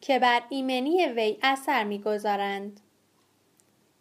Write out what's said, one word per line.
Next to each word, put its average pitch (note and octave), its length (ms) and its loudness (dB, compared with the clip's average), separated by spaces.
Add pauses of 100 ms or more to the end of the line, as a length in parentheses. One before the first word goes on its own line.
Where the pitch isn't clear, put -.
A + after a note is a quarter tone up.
که C4 180 2
بر A#3+ 300 4
ایمنی C4+ 580 0
وی A3+ 360 -2
اثر C4+ 420 0
می‌گذارند. G3+ 960 -4 (1200)